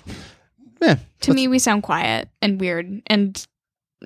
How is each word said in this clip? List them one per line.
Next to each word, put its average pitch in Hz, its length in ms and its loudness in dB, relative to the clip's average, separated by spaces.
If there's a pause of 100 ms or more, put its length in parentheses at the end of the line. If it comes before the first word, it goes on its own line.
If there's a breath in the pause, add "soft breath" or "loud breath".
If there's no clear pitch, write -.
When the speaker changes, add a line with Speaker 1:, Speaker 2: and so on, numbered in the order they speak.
(800 loud breath)
Speaker 1:
Yeah, 247 140 6
Speaker 2:
To - 40 0 (200)
Speaker 1:
that's 269 160 2
Speaker 2:
me, 262 140 2
we 262 100 4
sound 208 240 2
quiet 113 460 -2 (120)
and 196 160 0
weird 180 500 -4
and 202 380 0 (600)